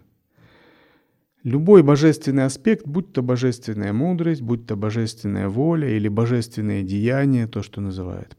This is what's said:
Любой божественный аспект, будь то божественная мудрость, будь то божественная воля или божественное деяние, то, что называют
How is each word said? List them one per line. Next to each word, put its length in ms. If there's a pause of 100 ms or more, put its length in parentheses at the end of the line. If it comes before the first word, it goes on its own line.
(1400)
Любой 400
божественный 640
аспект, 420
будь 240
то 100
божественная 720
мудрость, 500
будь 240
то 120
божественная 720
воля 400
или 180
божественное 760
деяние, 640
то, 140
что 200
называют 580